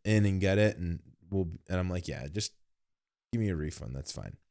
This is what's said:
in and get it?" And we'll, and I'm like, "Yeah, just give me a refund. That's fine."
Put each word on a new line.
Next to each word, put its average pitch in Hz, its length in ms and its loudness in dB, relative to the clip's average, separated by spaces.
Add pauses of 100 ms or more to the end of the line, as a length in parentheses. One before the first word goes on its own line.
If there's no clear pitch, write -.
in 107 220 6
and 95 120 2
get 98 200 4
it?" 107 180 4
And 85 240 -4 (280)
we'll, 95 200 0 (180)
and 90 120 0
I'm 92 100 0
like, 90 180 -4
"Yeah, 71 200 -8
just 92 260 -4 (760)
give 113 100 0
me 104 80 2
a 90 60 0
refund. 76 400 -6
That's - 160 -8
fine." - 260 -10 (140)